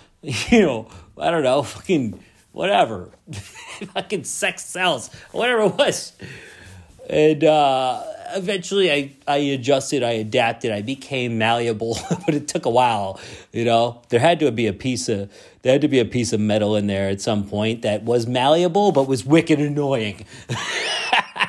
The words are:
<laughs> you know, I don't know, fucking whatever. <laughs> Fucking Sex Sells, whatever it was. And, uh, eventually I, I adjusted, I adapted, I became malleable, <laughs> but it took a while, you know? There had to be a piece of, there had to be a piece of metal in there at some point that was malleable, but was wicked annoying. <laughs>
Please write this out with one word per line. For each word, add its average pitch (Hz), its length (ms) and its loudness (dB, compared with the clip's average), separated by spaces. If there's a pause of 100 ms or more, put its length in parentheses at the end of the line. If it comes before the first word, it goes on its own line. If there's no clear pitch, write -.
(100)
<laughs> - 120 -20
you 196 400 4
know, 120 260 0 (300)
I 151 120 0
don't 165 120 0
know, 131 200 4
fucking 127 580 -2 (320)
whatever. 156 580 0 (100)
<laughs> - 120 -20
Fucking - 920 -10
Sex - 400 -6
Sells, 170 480 -4 (200)
whatever 220 300 0
it 196 120 2
was. - 380 -2 (960)
And, 151 340 2
uh, 135 640 2 (300)
eventually 190 580 -2
I, 139 200 -2 (140)
I 143 120 2
adjusted, 139 640 0
I 120 100 0
adapted, 117 580 0
I 104 120 -2
became 123 560 -4
malleable, 113 640 0
<laughs> - 220 -6
but 160 80 0
it 147 120 -4
took 165 200 -4
a 123 40 0
while, 110 480 2 (340)
you 117 120 -2
know? 117 460 2
There 120 100 4
had 165 200 4
to 139 120 2
be 110 140 0
a 101 60 0
piece 127 360 -6
of, 101 240 -4 (300)
there 127 100 4
had 139 80 4
to 151 80 2
be 135 100 4
a 117 60 4
piece 117 280 -2
of 107 80 0
metal 107 360 2
in 101 100 0
there 98 220 -2
at 98 120 -4
some 104 280 -2
point 110 340 -2
that 107 220 -2
was 117 220 0
malleable, 165 640 2
but 139 160 2
was 123 160 -2
wicked 156 340 4
annoying. 135 680 -2 (240)
<laughs> 113 80 -6 (920)